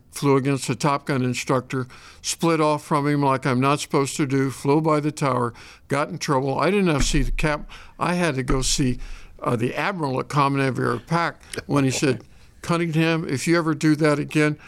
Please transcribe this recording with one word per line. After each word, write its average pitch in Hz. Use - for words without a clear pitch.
flew 139
against 135
the 135
Top 143
Gun 135
instructor, 127
split 165
off 151
from 143
him 147
like 131
I'm 127
not 139
supposed 139
to 160
do, 135
flew 143
by 156
the 147
tower, 123
got 139
in 180
trouble. 135
I 147
didn't 196
have 143
to -
see 151
the 123
cap-, 151
I 160
had 175
to 131
go 131
see, 123
uh, 135
the 123
admiral 151
at 127
Common 139
Aviary 127
Pac 165
when 143
he 131
said, 131
"Cunningham, 165
if 131
you 165
ever 160
do 156
that 151
again, 151